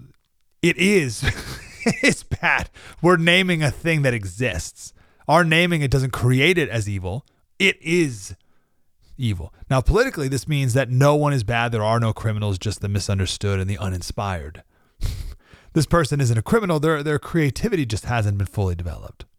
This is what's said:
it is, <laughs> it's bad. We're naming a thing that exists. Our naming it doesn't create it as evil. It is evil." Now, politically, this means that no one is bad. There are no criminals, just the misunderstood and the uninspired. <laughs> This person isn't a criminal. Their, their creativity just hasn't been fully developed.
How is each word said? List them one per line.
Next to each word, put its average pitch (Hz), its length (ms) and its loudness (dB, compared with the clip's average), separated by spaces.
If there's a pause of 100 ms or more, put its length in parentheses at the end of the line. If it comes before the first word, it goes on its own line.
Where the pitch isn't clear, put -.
(640)
it 170 160 4
is, 175 460 2
<laughs> - 600 -6
it's - 380 2
bad. - 480 -2 (320)
We're 175 160 6
naming 175 440 2
a 143 80 2
thing 160 320 0
that 127 120 2
exists. 98 800 -6 (360)
Our 165 160 4
naming 165 380 2
it 135 80 0
doesn't 131 200 2
create 131 480 2
it 147 120 0
as 107 180 -4
evil. 98 380 -6 (320)
It 190 240 2
is 143 520 -2 (840)
evil." 101 340 -4 (160)
Now, 131 140 2
politically, 175 460 2
this 135 200 -2
means 139 240 0
that 123 180 2
no 143 240 6
one 147 200 2
is 123 100 0
bad. 117 260 0
There 113 140 0
are 113 160 2
no 113 120 0
criminals, 107 460 -2
just - 220 -4
the 104 80 -4
misunderstood 98 720 -2
and 95 80 -2
the 101 100 -4
uninspired. 92 840 -6 (380)
<laughs> - 60 -2 (680)
This 156 120 2
person 147 380 0
isn't 117 160 2
a 110 40 -2
criminal. 190 380 0
Their, 156 220 0
their 147 160 -2
creativity 160 680 -2
just 107 220 -6
hasn't 104 320 0
been 98 80 -2
fully 92 280 -2
developed. 85 520 -10 (120)